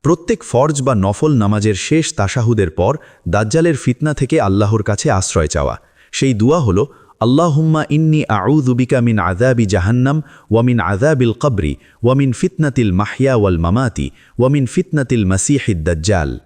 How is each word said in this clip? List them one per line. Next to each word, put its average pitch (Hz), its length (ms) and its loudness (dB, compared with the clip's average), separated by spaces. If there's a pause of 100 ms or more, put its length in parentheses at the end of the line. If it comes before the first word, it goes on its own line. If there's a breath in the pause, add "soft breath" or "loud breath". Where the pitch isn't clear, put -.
প্রত্যেক 180 420 -2
ফরজ 139 380 0
বা 127 140 0
নফল 104 380 0
নামাজের 107 420 0
শেষ - 380 -2
তাশাহুদের 107 560 0
পর 110 280 -2 (320 loud breath)
দাজ্জালের 139 460 0
ফিতনা 151 380 -2
থেকে 143 280 0
আল্লাহর 101 420 0
কাছে 113 280 -2
আশ্রয় 92 360 0
চাওয়া। 69 300 -2 (340 soft breath)
সেই 135 220 0
দুয়া 123 260 2
হলো, 110 280 0 (320 loud breath)
"আল্লাহুম্মা 156 720 2
ইন্নী 156 400 2
আউযু 123 440 0
বিকা 123 280 0
মিন 113 180 2
আযাবি 110 460 0
জাহান্নাম 123 560 0 (300 loud breath)
ওয়া 113 100 2
মিন 123 180 2
আযাবিল 117 520 0
কবরি 92 440 -2 (280 soft breath)
ওয়া 127 120 2
মিন 135 160 2
ফিতনাতিল 135 600 -2
মাহইয়া 123 440 0
ওয়াল 98 220 2
মামাতি 85 520 -2 (300 soft breath)
ওয়া 127 100 2
মিন 143 160 0
ফিতনাতিল 131 600 -2
মাসিহিদ 95 580 0
দাজ্জাল।" 80 640 -2